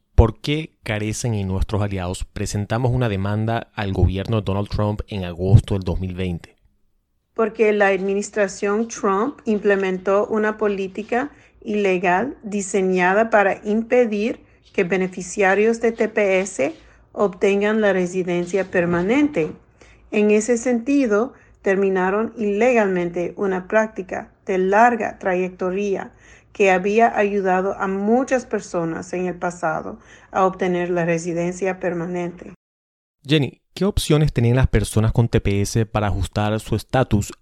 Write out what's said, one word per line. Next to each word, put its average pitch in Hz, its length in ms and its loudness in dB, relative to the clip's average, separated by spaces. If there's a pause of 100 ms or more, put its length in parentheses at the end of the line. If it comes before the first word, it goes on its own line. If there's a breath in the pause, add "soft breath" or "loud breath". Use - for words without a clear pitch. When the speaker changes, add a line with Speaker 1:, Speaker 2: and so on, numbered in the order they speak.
(140)
Speaker 1:
¿Por 113 260 4
qué 151 420 -6
Carecen 110 520 -4
y 101 100 -2
nuestros 95 380 -2
aliados 95 420 -4
presentamos 110 680 -2
una 127 180 0
demanda 107 640 -2
al 101 180 -4
gobierno 95 440 0
de 104 80 -2
Donald 101 240 -2
Trump 104 400 -2
en 98 160 -6
agosto 92 500 2
del 95 80 -4
dos 87 180 -4
mil 92 140 -8
veinte? 90 420 -8 (800)
Speaker 2:
Porque 220 400 0
la 202 140 4
administración 202 1000 -2
Trump 214 560 -2
implementó 196 840 0
una 214 280 -2
política 208 760 -4 (300 soft breath)
ilegal 196 800 0
diseñada 190 840 0
para 202 360 4
impedir 226 760 0 (320 soft breath)
que 196 120 0
beneficiarios 190 960 0
de 226 100 2
T 220 160 0
P 196 320 2
S 262 320 -4 (400 loud breath)
obtengan 202 680 2
la 196 100 4
residencia 180 800 -2
permanente. 185 800 0 (600 soft breath)
En 208 180 4
ese 214 260 2
sentido, 240 800 0 (260 soft breath)
terminaron 196 760 0
ilegalmente 208 1000 0
una 185 320 -4
práctica 214 640 -2 (140)
de 190 100 0
larga 214 640 2
trayectoria 185 920 -4 (400 soft breath)
que 196 180 4
había 202 480 2
ayudado 196 600 0
a 196 80 -4
muchas 233 600 0
personas 175 640 -6
en 180 140 -4
el 175 80 -4
pasado 175 640 -6 (320 loud breath)
a 190 160 2
obtener 180 420 -2
la 175 160 0
residencia 175 760 -2
permanente. 175 760 -6 (680)
Speaker 1:
Jenny, 143 380 0 (140)
¿qué 185 100 -4
opciones 156 480 2
tenían 120 240 2
las 131 100 2
personas 107 460 2
con 117 160 2
T 110 140 2
P 101 180 0
S 110 240 0
para 104 220 -2
ajustar 104 540 -2
su - 140 -6
estatus 110 680 0